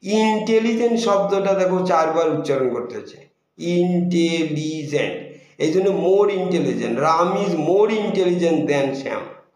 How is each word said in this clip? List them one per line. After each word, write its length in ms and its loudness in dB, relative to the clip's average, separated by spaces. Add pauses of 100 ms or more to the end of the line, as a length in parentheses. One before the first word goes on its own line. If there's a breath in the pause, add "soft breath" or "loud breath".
ইন্টেলিজেন্ট 960 2
শব্দটা 540 0
দেখো 320 0
চারবার 440 2
উচ্চারণ 380 0
করতে 280 -6
হচ্ছে, 220 -14 (400)
ইন্টেলিজেন্ট, 1600 -2 (420 loud breath)
এই 140 0
জন্য 180 2
more 400 4
intelligent, 680 -2
রাম 380 2
is 180 -2
more 360 2
intelligent 760 0
than 280 0
শ্যাম 280 -6 (340)